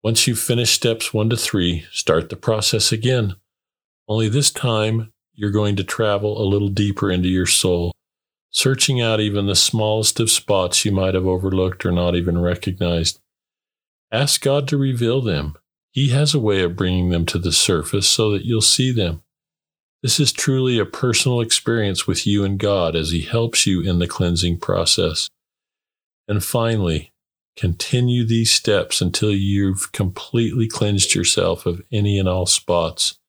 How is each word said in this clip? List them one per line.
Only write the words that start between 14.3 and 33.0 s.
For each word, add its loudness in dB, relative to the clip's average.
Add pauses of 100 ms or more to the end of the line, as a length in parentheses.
God 2
to 0
reveal 0
them. -2 (340)
He 0
has 2
a 2
way 2
of -2
bringing 2
them 2
to -4
the 0
surface 0
so 2
that -2
you'll 0
see 2
them. -2 (800)
This 0
is 2
truly 0
a 0
personal 0
experience -2
with -2
you 2
and -2
God 0
as -2
he -2
helps -2
you 0
in 0
the 0
cleansing 0
process. -2 (1000)
And 0
finally, 0 (460)
continue 0
these 2
steps 0
until 0
you've 0
completely -2
cleansed 0
yourself 0
of -2 (100)
any 2
and 2
all 0
spots. -2 (120)